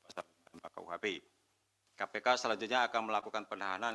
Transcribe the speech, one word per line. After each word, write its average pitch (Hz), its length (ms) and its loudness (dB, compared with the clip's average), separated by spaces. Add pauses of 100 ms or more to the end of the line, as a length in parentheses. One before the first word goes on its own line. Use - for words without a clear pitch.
pasal - 240 -10 (240)
lima 85 240 -14
K - 80 -10
U 85 80 -10
H 85 80 -6
P. - 80 -2 (880)
K - 160 -4
P - 80 -8
K 123 160 0
selanjutnya 113 560 2
akan 110 240 0
melakukan 104 320 -2
penahanan 101 480 -2